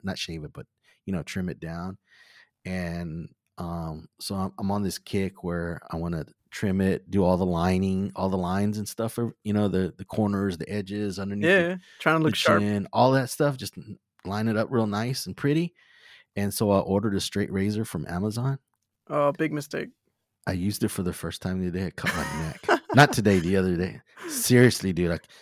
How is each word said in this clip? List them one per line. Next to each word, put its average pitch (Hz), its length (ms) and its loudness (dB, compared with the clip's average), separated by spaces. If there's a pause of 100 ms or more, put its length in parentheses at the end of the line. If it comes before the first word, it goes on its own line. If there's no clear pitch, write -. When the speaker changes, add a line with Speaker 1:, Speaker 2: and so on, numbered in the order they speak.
Speaker 1:
not 95 160 -4
shave 80 260 -8
it, 71 100 -12
but, - 120 -14 (400)
you 98 80 -2
know, 80 100 -2
trim 92 260 -4
it - 100 -8
down. 85 380 -8 (680)
And, 85 640 -6 (280)
um, 82 500 -8 (120)
so - 160 -6
I'm, 95 220 -2
I'm 98 140 -2
on 104 120 0
this 92 140 -2
kick - 460 -4
where 85 360 -4 (100)
I 85 60 -6
wanna 82 300 -4 (240)
trim 98 320 0
it, 95 280 2
do 95 140 4
all 90 140 6
the 92 80 2
lining, 92 680 2
all 95 140 0
the 95 80 0
lines 101 400 0
and 104 100 -6
stuff, 113 300 -6
or, 117 160 -2 (100)
you 107 100 -2
know, 104 140 4
the, 92 300 0
the 95 80 -12
corners, 101 520 0
the 78 120 -8
edges 101 500 -6
underneath 104 360 2
the, 170 100 4
Speaker 2:
Yeah, 185 100 -4 (220)
trying 160 220 2
to 156 40 2
look 156 100 2
Speaker 1:
the - 20 -4
Speaker 2:
sharp. 156 300 4
Speaker 1:
chin, 101 260 -2
all 127 200 6
that 131 180 2
stuff, 143 280 0
just 101 200 -10
n-, - 200 -16 (280)
line 107 220 -2
it 107 100 2
up 110 120 0
real 113 180 2
nice 113 380 -4
and 95 100 -10
pretty. 160 380 0 (600)
And 101 180 -2
so 104 180 2
I 98 80 6
ordered 101 360 0
a 92 40 0
straight - 320 -4
razor 104 340 0
from 80 220 -6
Amazon. 113 500 -2 (500)
Speaker 2:
Oh, 143 240 0
big 156 200 -2
mistake. - 380 -8 (560)
Speaker 1:
I 95 60 -2
used 95 320 -2
it 104 40 2
for - 140 -4
the 87 100 -2
first - 300 -10
time 92 180 -4
the 90 80 -2
other 87 100 -4
day. 92 80 -4
I 85 40 -6
cut - 240 -6
my 78 100 -4
Speaker 2:
<laughs> 73 60 -6
Speaker 1:
neck. 78 420 -4 (200)
Not 143 200 8
today, 101 280 4
the 90 160 0
other 92 200 2
day. 90 240 -4 (260)
Seriously, 123 680 4
dude, 85 200 0
I, 80 60 -4 (240)